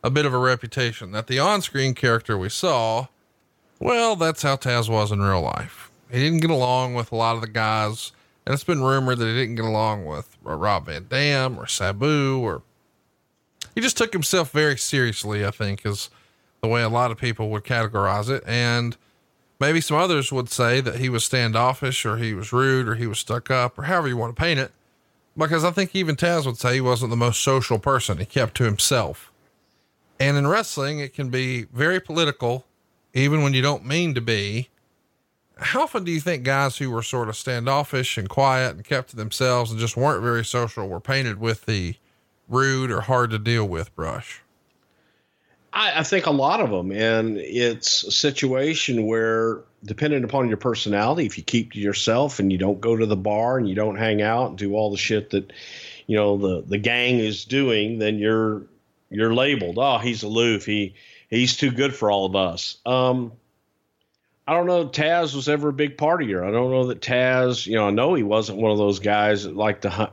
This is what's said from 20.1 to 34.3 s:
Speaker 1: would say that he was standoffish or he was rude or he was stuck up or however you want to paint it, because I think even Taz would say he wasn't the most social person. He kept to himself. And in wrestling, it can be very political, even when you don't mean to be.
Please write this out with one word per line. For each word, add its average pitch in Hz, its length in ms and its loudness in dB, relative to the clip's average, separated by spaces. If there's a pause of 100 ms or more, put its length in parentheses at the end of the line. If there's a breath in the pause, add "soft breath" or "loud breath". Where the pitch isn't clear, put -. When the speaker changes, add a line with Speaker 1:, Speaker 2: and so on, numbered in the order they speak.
Speaker 1:
would 123 180 -4
say 123 320 2
that 120 160 -4
he 131 120 -2
was 117 140 -2
standoffish 123 800 0
or 110 120 0
he 113 180 -2
was 98 180 -8
rude 131 340 2
or 110 60 0
he 117 140 -2
was 104 100 -4
stuck - 320 -6
up 127 300 0
or 147 40 -8
however 165 240 0
you 123 100 -2
want 117 180 -4
to - 40 -6
paint 165 200 0
it, 135 120 -4 (640)
because 156 300 2
I 175 60 4
think 190 240 -2
even 165 200 0
Taz 170 300 0
would 120 120 -4
say 123 180 0
he 135 60 0
wasn't 123 280 2
the 117 80 0
most 120 240 2
social 127 380 2
person. 117 400 0
He 110 60 -4
kept - 320 0
to 123 80 2
himself. 107 680 0 (840)
And 143 200 2
in 139 100 2
wrestling, 151 520 0
it 139 140 -8
can 135 160 -6
be 127 340 -2 (100)
very 165 260 2
political, 143 680 -2 (480)
even 143 300 4
when 139 100 4
you 131 80 4
don't 135 240 0
mean 160 280 0
to 120 80 -2
be. 110 480 -2 (880)